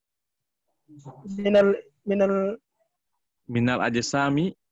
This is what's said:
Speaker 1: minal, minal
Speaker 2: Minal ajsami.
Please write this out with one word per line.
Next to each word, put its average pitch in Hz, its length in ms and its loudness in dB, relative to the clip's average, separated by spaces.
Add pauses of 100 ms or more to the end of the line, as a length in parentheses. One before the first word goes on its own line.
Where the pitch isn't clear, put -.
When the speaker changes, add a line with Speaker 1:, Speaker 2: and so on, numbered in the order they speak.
(1400)
Speaker 1:
minal, 202 380 4 (280)
minal 196 300 0 (1160)
Speaker 2:
Minal 120 320 0
ajsami. 139 720 0 (200)